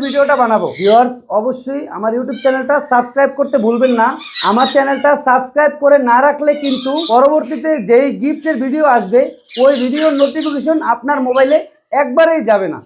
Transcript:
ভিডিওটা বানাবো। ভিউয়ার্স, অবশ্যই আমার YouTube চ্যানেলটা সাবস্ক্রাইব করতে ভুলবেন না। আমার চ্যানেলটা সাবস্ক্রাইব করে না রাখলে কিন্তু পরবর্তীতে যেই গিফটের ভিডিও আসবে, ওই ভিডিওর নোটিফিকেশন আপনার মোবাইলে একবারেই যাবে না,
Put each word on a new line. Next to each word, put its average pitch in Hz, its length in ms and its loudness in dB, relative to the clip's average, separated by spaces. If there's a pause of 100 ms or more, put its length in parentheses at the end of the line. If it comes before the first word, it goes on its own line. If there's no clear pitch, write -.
ভিডিওটা 277 320 2
বানাবো। 220 300 0 (120)
ভিউয়ার্স, 226 360 4 (140)
অবশ্যই 254 540 -4 (140)
আমার 220 200 -4
YouTube 254 260 -6
চ্যানেলটা 262 340 0 (140)
সাবস্ক্রাইব 254 480 0
করতে 285 200 -2
ভুলবেন 233 420 0
না। 233 80 2 (420)
আমার 240 240 2
চ্যানেলটা 277 420 2
সাবস্ক্রাইব 269 560 0 (100)
করে 285 160 4
না 247 180 2 (100)
রাখলে 294 280 0
কিন্তু 277 360 0 (220)
পরবর্তীতে 277 580 2 (180)
যেই 254 200 4 (120)
গিফটের 302 360 -4
ভিডিও 269 280 -2 (120)
আসবে, 214 240 0 (440)
ওই 277 80 6 (100)
ভিডিওর 302 300 0 (100)
নোটিফিকেশন 285 600 -2
আপনার 247 360 -2 (100)
মোবাইলে 269 280 2 (340)
একবারেই 285 540 0
যাবে 202 240 0
না, 143 180 -8